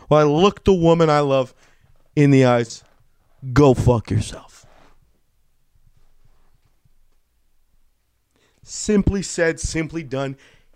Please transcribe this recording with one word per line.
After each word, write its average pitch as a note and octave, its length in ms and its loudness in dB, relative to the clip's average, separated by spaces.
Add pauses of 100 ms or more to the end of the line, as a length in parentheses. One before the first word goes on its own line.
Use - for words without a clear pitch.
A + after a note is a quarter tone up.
while D3+ 120 2
I D3 100 2
look F3+ 340 0
the G3 100 4
woman E3 360 2
I D3 100 2
love C3+ 320 -2 (600)
in C#3+ 160 4
the C3+ 140 4
eyes. A#2+ 400 -2 (680)
Go C#3 220 4
fuck - 360 -2
yourself. - 560 -10 (4000)
Simply G3+ 600 -4
said, E3 380 -6
simply D#3+ 420 -10
done. C3+ 340 -10 (400)